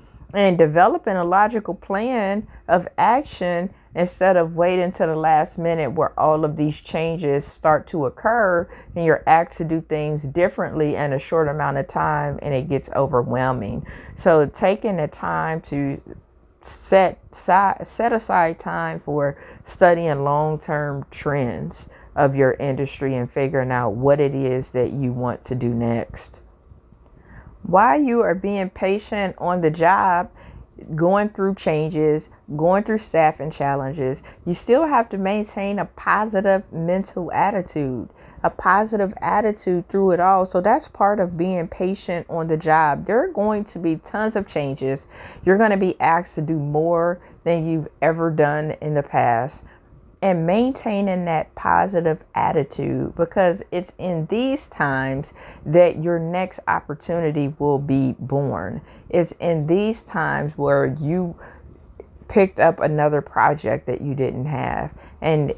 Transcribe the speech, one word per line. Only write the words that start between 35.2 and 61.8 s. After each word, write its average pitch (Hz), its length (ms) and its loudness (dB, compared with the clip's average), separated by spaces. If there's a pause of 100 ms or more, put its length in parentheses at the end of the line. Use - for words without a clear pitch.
a 180 80 -2
positive 202 880 0
mental 175 580 -4
attitude, 147 800 -2 (320)
a 170 80 2
positive 202 720 0
attitude 190 680 0
through 196 200 2
it 170 100 4
all. 185 240 4
So 185 160 -2
that's 220 280 2
part 208 320 2
of 175 180 -2
being 175 300 -2
patient 185 640 -4
on 160 160 -2
the 160 100 0
job. 156 480 2
There 233 180 2
are 381 80 -4
going 214 340 0
to - 120 -12
be 165 200 -2
tons 214 380 -4
of 196 120 -2
changes. 139 600 -4 (380)
You're 190 140 6
gonna 214 180 4
be 190 240 0
asked 165 340 2
to 160 60 -2
do 156 160 -2
more 165 640 0 (220)
than 160 240 0
you've 160 220 -2 (120)
ever 165 300 2
done 151 400 0 (100)
in 151 140 -4
the 143 80 0
past, 123 640 0 (560)
and 180 240 2
maintaining 202 800 0
that 160 300 -2
positive 170 680 0 (120)
attitude, 139 800 -2
because 170 560 0
it's 180 260 -6
in 165 300 -4
these 262 400 -2
times 135 640 -2 (320)
that 165 380 4
your 170 160 0
next 180 480 -4
opportunity 151 920 -2
will 143 220 0
be 135 400 0
born. 120 600 -4 (280)
It's 165 240 0
in 160 320 -2
these 208 380 0
times 147 540 -4
where 143 280 2
you 156 500 -4 (920)